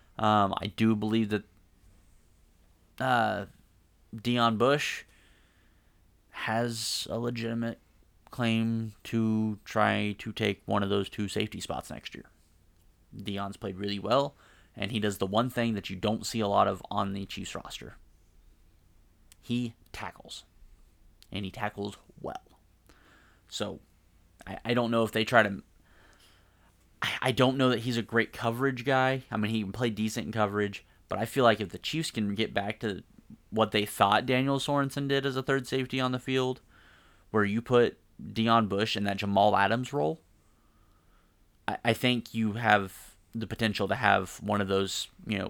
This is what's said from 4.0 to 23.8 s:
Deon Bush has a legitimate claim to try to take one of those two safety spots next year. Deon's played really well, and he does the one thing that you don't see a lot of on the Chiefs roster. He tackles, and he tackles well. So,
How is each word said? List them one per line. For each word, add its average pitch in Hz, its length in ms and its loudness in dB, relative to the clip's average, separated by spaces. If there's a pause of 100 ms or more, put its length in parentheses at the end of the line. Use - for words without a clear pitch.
Deon 117 420 2
Bush 135 460 2 (1300)
has 117 800 -2
a 110 100 -2
legitimate 117 600 -4 (520)
claim 113 640 0 (100)
to 110 600 0
try 104 560 2
to 110 120 -10
take 104 340 -2
one 104 160 0
of 98 80 -2
those 98 200 0
two 104 180 -4
safety 107 320 -4
spots - 300 -8
next - 260 -14
year. - 100 -16 (880)
Deon's 101 420 -8
played 98 200 -8
really 101 220 -4
well, 131 360 0 (400)
and 107 160 -4
he 110 80 0
does 104 180 0
the - 80 0
one 110 240 2
thing 117 240 0
that 101 160 -6
you 95 60 -6
don't 104 300 -2
see - 140 -4
a 107 80 2
lot 101 200 4
of 95 220 -4
on 98 240 -2
the 98 120 -6
Chiefs - 300 -10
roster. - 420 -12 (1400)
He 120 340 -4 (160)
tackles, - 540 -14 (840)
and 101 140 -6
he 92 60 -6
tackles 104 460 -6 (240)
well. - 220 -8 (1040)
So, 98 300 -8 (640)